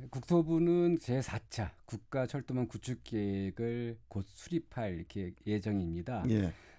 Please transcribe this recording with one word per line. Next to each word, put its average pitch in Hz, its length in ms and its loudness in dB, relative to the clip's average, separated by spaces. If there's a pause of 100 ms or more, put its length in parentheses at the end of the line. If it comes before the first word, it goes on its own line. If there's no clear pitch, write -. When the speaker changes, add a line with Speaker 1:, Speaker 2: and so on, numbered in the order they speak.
(100)
Speaker 1:
국토부는 170 880 4
제사 123 400 -2 (120)
차 98 220 -2 (120)
국가철도망 127 840 -2
구축 - 380 -6
계획을 110 920 -2 (100)
곧 98 180 -4
수립할 - 680 -4
이렇게 90 380 -6 (140)
예정입니다. 101 840 0
Speaker 2:
예. 101 220 4 (260)